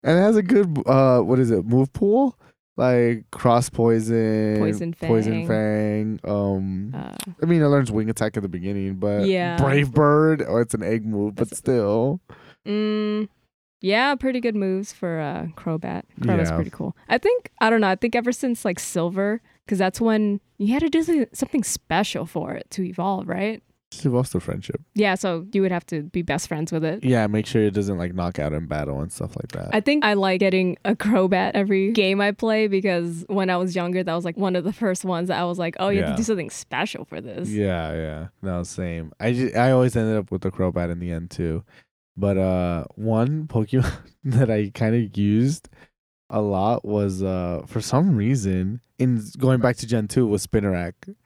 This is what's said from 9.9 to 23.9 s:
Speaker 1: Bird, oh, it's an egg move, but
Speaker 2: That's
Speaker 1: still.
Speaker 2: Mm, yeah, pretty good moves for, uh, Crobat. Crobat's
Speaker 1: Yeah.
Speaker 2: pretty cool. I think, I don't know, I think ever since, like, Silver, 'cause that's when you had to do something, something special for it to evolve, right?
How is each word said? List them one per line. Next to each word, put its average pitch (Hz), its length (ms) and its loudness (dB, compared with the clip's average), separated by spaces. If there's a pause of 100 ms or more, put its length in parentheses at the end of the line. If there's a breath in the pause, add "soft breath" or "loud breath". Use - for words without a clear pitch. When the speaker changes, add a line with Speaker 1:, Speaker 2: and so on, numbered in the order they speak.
Speaker 1:
Bird, 151 540 4
oh, 95 120 0
it's 117 160 0
an 107 80 -4
egg 107 240 -2
move, 104 300 -2
but - 120 -2
Speaker 2:
That's - 100 -12
Speaker 1:
still. 120 600 0 (460 loud breath)
Speaker 2:
Mm, 214 600 -2 (520)
yeah, 233 360 0
pretty 254 240 -2
good 233 140 -2
moves 196 380 -2
for, 170 260 -6
uh, 151 280 -6 (100)
Crobat. - 460 -6 (180)
Crobat's 101 300 0
Speaker 1:
Yeah. 80 60 -2
Speaker 2:
pretty 90 140 -2
cool. - 240 -8 (140 soft breath)
I 233 80 2
think, 466 340 0 (100)
I 220 100 4
don't 226 100 4
know, 202 80 2
I 185 80 0
think 240 180 -2
ever 240 180 0
since, 240 340 -4
like, 175 120 -2
Silver, 196 600 -2 (260 soft breath)
'cause 196 120 -2
that's 185 220 0
when 214 400 2 (180)
you 202 140 2
had 285 80 2
to 330 80 2
do 320 140 2
something, 311 300 2
something 262 320 -2
special - 640 -2
for - 280 -6
it - 160 -14
to 196 140 -6
evolve, 185 440 -4
right? 202 340 -4 (300)